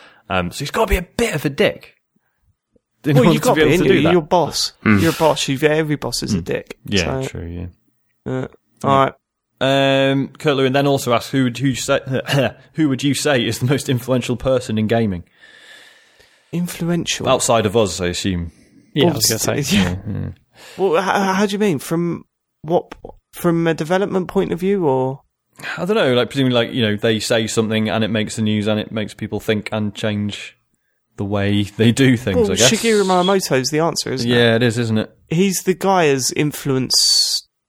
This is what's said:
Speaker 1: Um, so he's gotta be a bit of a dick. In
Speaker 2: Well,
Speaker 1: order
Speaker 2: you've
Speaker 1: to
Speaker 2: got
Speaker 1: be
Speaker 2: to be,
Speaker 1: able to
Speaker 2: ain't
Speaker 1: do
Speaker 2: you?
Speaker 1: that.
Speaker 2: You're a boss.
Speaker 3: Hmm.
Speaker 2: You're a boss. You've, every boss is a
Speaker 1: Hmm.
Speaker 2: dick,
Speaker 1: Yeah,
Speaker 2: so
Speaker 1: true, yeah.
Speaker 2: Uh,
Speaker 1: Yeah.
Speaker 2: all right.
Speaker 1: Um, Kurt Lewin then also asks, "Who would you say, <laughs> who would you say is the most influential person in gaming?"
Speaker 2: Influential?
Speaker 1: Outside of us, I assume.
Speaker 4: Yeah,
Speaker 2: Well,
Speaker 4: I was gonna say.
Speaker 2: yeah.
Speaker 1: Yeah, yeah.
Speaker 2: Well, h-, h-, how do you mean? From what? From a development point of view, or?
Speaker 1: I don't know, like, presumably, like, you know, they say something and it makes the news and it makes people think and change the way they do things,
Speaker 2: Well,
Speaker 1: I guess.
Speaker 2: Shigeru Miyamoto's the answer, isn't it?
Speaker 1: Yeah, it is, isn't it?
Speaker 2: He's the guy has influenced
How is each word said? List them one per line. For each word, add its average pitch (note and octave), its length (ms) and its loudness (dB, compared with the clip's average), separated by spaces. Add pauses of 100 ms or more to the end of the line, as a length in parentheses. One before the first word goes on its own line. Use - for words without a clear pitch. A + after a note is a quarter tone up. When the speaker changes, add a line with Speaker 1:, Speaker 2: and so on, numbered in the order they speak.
(280)
Speaker 1:
Um, F2+ 220 -2
so - 100 -14
he's C#3+ 120 -8
gotta A3 180 0
be G3 60 2
a F#3 60 -2
bit A3 340 -4
of C#3 80 -6
a D3 60 0
dick. - 440 -2 (1120)
In C#3+ 100 0
Speaker 2:
Well, C#3+ 100 6
Speaker 1:
order E3+ 100 6
Speaker 2:
you've D3+ 80 -2
Speaker 1:
to - 60 0
Speaker 2:
got A3+ 80 4
Speaker 1:
be D#3 60 2
Speaker 2:
to D3+ 40 6
be, D3+ 80 4
Speaker 1:
able F3+ 40 2
to F3 60 2
Speaker 2:
ain't D#3 80 4
Speaker 1:
do - 60 6
Speaker 2:
you? C#3 60 2
Speaker 1:
that. E3 80 4
Speaker 2:
You're F3 100 4
a - 20 -8
boss. - 480 0 (100)
Speaker 3:
Hmm. G#3 160 4
Speaker 2:
You're E3 120 4
a - 40 -2
boss. D3+ 340 2
You've, C3+ 160 -2
every D3+ 320 2
boss A#2+ 260 -6
is B2 120 -2
a F#2 40 0
Speaker 1:
Hmm. E2+ 60 -4
Speaker 2:
dick, - 400 -8
Speaker 1:
Yeah, G2+ 380 -2
Speaker 2:
so C3 60 -8
Speaker 1:
true, F2 180 -10
yeah. F2 200 -10 (680)
Speaker 2:
Uh, B2+ 80 -4 (420)
Speaker 1:
Yeah. C#3 80 0
Speaker 2:
all C3+ 140 4 (560)
right. C3+ 500 2
Speaker 1:
Um, C3+ 180 -2 (100)
Kurt D3 180 0
Lewin C3 160 2
then C#3+ 160 2
also C3+ 240 0
asks, A#2 180 0
"Who C3+ 140 2
would A#2+ 160 -2
you C3 160 2
say, C3+ 300 0
<laughs> C3 680 -2
who D#3 140 2
would C3 160 -2
you C#3+ 100 2
say C3+ 300 0
is A2 160 -4
the B2 60 -2
most C3+ 220 0
influential B2+ 480 -2
person B2 420 -2
in G#2+ 100 0
gaming?" G#2+ 360 0 (1300)
Speaker 2:
Influential? E3+ 760 -4
Speaker 1:
Outside A#2 380 2
of G2 100 0
us, F#2 240 0
I F2+ 80 -2
assume. F2 440 -4 (420)
Speaker 4:
Yeah, D3 120 2
Speaker 2:
Well, E3+ 80 4
Speaker 4:
I - 20 -4
was A2 100 0
gonna A2+ 360 -2
say. F#3 140 0
Speaker 2:
yeah. G3 60 4 (240)
Speaker 1:
Yeah, G#2+ 140 -6
yeah. F#2+ 80 -6 (480)
Speaker 2:
Well, F#3 220 0
h-, F#3+ 100 0
h-, F#3+ 280 0
how G#3 100 2
do G3 60 -2
you G3+ 60 -4
mean? G3 200 0
From E3+ 460 -4 (380)
what? D#3+ 320 -2 (380)
From E3+ 340 0
a E3 80 2
development F3+ 540 -2
point - 240 -2
of E3+ 80 -8
view, F#3+ 260 0
or? C3 360 -2 (560)
Speaker 1:
I E3+ 60 -4
don't G#3 120 -2
know, D3 180 2
like, A#2+ 160 0
presumably, C3 240 0
like, A#2 180 0
you B2 100 -2
know, G#2 140 0
they A2 240 0
say A2+ 260 0
something A2 420 0
and G#2+ 140 0
it G#2 60 -2
makes G#2+ 280 -2
the A2+ 60 -2
news G#2+ 240 0
and G#2+ 140 0
it - 100 -8
makes A2 240 -8
people G#2 260 -8
think G#2+ 320 -2
and G#2+ 220 -4
change G#2 600 -6 (600)
the G#2 80 -6
way G2+ 400 0
they A2+ 280 2
do B2+ 240 4
things, G2 200 -2 (120)
Speaker 2:
Well, F#2+ 40 0
Speaker 1:
I - 40 0
guess. A#2 140 4
Speaker 2:
Shigeru G#3+ 340 2
Miyamoto's F3+ 680 2
the D3+ 100 0
answer, D#3 320 -2
isn't B2 180 -2
it? B2 40 2
Speaker 1:
Yeah, A#2 220 4
it A#2 60 2
is, A#2 160 0
isn't A2 200 0
it? - 180 -6 (120)
Speaker 2:
He's F3+ 360 0
the F#3 100 2
guy F#3 320 2
has C3+ 260 2
influenced - 1160 0 (200)